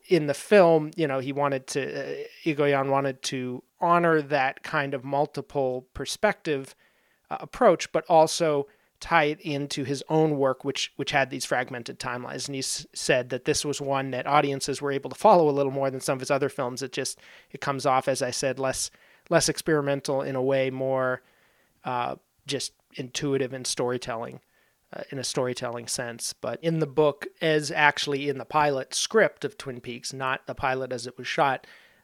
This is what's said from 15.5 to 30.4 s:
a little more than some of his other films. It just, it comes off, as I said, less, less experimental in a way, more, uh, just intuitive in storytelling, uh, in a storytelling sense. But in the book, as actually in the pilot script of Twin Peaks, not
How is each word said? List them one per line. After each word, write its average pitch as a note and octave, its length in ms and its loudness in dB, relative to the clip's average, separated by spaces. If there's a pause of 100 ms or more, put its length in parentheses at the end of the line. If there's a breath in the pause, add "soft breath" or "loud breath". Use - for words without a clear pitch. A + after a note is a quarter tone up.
a - 20 0
little C#3 200 2
more C3+ 180 0
than C3 100 -8
some C#3+ 140 -2
of B2+ 60 -4
his B2+ 100 -8
other C#3 180 2
films. B2+ 340 -4
It C3 100 -8
just, - 280 -6 (300 loud breath)
it - 100 -16
comes C3+ 240 -4
off, C3 240 2
as C3+ 140 0
I B2 80 -2
said, C3 280 -2
less, C3 320 -2 (380 soft breath)
less D#3+ 220 4
experimental C#3+ 720 0
in C#3 120 -4
a B2+ 80 -2
way, C3+ 280 2
more, C3 500 -2 (640 soft breath)
uh, B2+ 320 -4 (300)
just C#3 260 -6 (220)
intuitive C3+ 580 -4
in C3 140 -10
storytelling, B2 720 -4 (540)
uh, - 160 -10
in C#3 80 -8
a B2 60 -6
storytelling B2 640 -4
sense. A#2 440 -6
But A#2+ 320 -6
in E3 140 2
the D#3 80 2
book, C#3+ 400 2 (160)
as D#3 280 2
actually C#3+ 600 2
in C3 80 -6
the A#2+ 80 -12
pilot D3 480 0
script - 500 2
of - 140 -8
Twin B2 240 -12
Peaks, B2 320 -12
not C3 320 -4